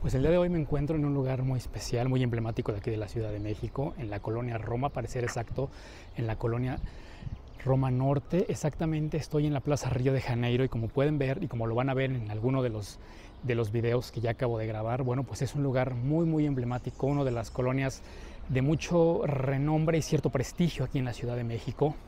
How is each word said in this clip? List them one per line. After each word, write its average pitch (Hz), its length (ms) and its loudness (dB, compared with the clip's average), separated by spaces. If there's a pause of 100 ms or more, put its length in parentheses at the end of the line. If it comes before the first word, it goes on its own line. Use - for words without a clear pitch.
Pues 117 80 2
el 131 80 4
día 151 80 4
de 175 80 6
hoy 180 100 4
me 175 120 2
encuentro 147 340 0
en 147 100 2
un 143 100 2
lugar 131 280 0
muy 131 160 0
especial, 120 500 -2
muy 127 140 2
emblemático 117 480 -2
de 107 80 -2
aquí 113 140 -4
de 107 40 -2
la 107 120 -4
Ciudad 107 240 -4
de 104 80 -4
México, 107 580 -4
en 117 100 -6
la 101 120 -6
colonia 117 360 -4
Roma, 117 340 -2
para 117 180 -6
ser 123 160 -2
exacto, 123 440 -4 (480)
en 117 120 -2
la 110 80 -2
colonia 123 420 -2 (880)
Roma 131 260 4
Norte. 139 580 2
Exactamente 156 680 0
estoy 151 320 2
en 151 40 2
la 143 60 0
Plaza 131 320 0
Río 123 220 2
de 131 80 4
Janeiro 120 420 2
y 131 60 2
como 113 180 0
pueden 143 320 2
ver 135 240 0
y 151 60 -2
como 113 180 -2
lo 113 80 0
van 127 140 2
a 135 60 0
ver 135 180 2
en 117 180 -4
alguno 123 320 2
de 127 60 2
los, 107 320 -6 (420)
de 123 140 0
los 113 160 0
videos 117 400 0
que 120 80 -6
ya 117 100 0
acabo 117 280 0
de 110 100 -2
grabar, 113 340 -2
bueno, 123 220 0
pues 110 180 -4
es 135 140 -2
un 143 80 2
lugar 131 320 2
muy, 147 280 2
muy 156 220 4
emblemático, 127 640 0
uno 143 160 2
de 127 80 2
las 117 180 -2
colonias 131 500 0 (480)
de 131 140 2
mucho 165 640 4
renombre 143 720 2
y 151 40 2
cierto 151 280 2
prestigio 135 540 0
aquí 135 160 -2
en 127 40 0
la 123 100 -2
Ciudad 120 200 -4
de 120 80 -2
México. 117 540 0 (120)